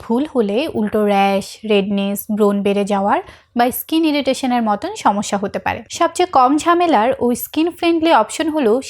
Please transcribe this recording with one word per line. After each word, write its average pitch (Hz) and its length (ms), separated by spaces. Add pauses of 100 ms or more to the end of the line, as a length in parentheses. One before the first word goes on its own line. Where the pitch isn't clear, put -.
ভুল 240 200 (100)
হলে 208 240 (220)
উল্টো 214 220 (100)
র্যাশ, 196 340 (260)
রেডনেস, 202 480 (160)
ব্রণ 202 200 (100)
বেড়ে 202 260
যাওয়ার 202 280 (380)
বা 240 80 (140)
স্কিন 320 320
ইরিটেশনের 262 580
মতন 208 220 (120)
সমস্যা 208 400
হতে 196 220
পারে। - 140 (180)
সবচেয়ে 339 400
কম 254 140 (120)
ঝামেলার 330 460 (140)
ও - 20 (180)
স্কিন 320 240 (100)
ফ্রেন্ডলি 339 340 (100)
অপশন 320 340
হলো 262 160 (180)